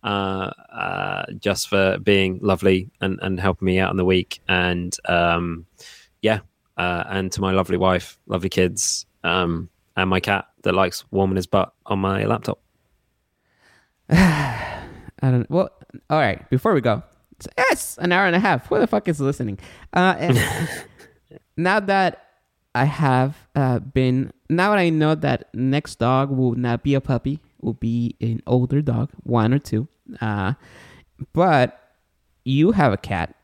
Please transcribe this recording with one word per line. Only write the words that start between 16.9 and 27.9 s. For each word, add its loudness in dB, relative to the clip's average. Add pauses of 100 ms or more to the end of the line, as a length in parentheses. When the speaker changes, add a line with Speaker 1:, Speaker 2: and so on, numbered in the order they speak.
Speaker 2:
it's, -18 (220)
it's -4
an 0
hour 4
and 2
a 4
half. 0
Who 0
the 4
fuck -2
is -2
listening? -4 (340)
Uh, 2
and 0 (480)
Speaker 1:
<laughs> -20
Speaker 2:
now 2
that 0 (500)
I 2
have, 2 (180)
uh, 0
been, 0 (180)
now 2
that 2
I 4
know 4
that -2
next -2
dog 2
will 0
not -2
be 2
a 2
puppy, -4 (200)
will -4
be -2